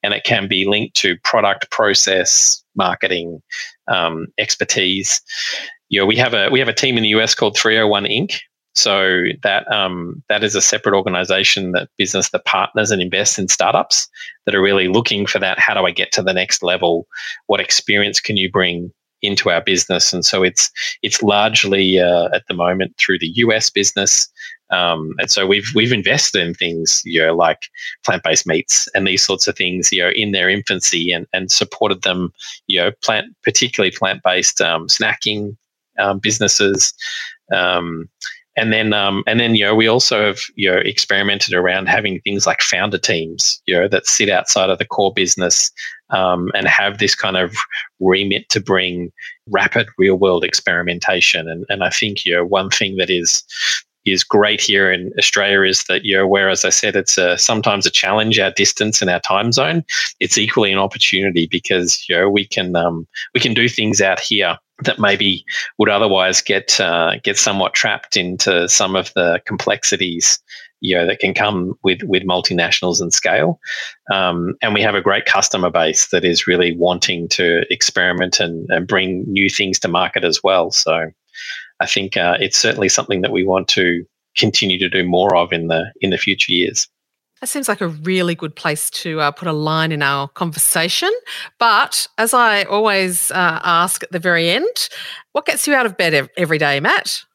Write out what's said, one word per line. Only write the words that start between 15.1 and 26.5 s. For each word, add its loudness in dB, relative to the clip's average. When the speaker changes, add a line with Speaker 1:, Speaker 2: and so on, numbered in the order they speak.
Speaker 1:
for 0
that, 0
"How 2
do 2
I 2
get -4
to -2
the 0
next -2
level? 0
What 0
experience 0
can -4
you 0
bring -2
into 0
our 2
business?" 0
And -4
so 2
it's, 0
it's -2
largely, 2
uh, 4
at -4
the -4
moment -2
through 0
the -4
U 2
S 0
business. 0
Um, 0
and -2
so 2
we've, 2
we've 4
invested 0
in -2